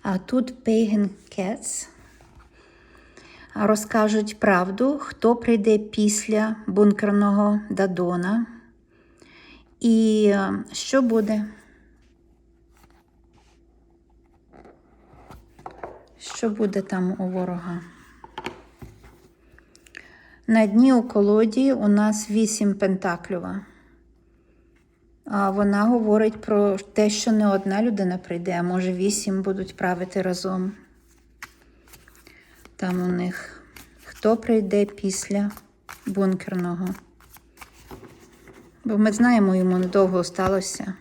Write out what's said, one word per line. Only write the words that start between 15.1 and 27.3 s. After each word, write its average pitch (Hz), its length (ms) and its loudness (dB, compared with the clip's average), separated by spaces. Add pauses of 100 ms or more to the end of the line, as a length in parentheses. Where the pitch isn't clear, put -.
Що - 320 -4
буде 208 320 -2
там 185 360 -4
у 185 100 -4
ворога? 180 520 -6 (2750)
На 220 200 4
дні 233 260 6
у 240 100 4
колоді 214 680 2
у 214 160 0
нас 208 420 2
вісім 208 440 0
пентаклюва. 185 880 -4 (1700)
А 196 220 0
вона 202 340 2
говорить 220 560 2
про 202 380 0
те, 214 320 0
що 220 220 -2